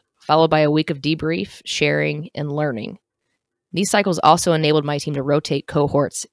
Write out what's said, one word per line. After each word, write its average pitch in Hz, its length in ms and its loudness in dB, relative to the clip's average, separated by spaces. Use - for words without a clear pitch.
followed 160 300 4
by 156 100 2
a 151 120 4
week 156 180 0
of 143 100 -4
debrief, 160 640 -4
sharing, 151 720 -2
and 147 160 -6
learning. 143 460 -6
These 185 180 -2
cycles 196 300 -2
also 170 320 4
enabled 156 320 2
my 147 140 -4
team 147 160 -6
to 139 100 -4
rotate 143 440 -2
cohorts 143 640 0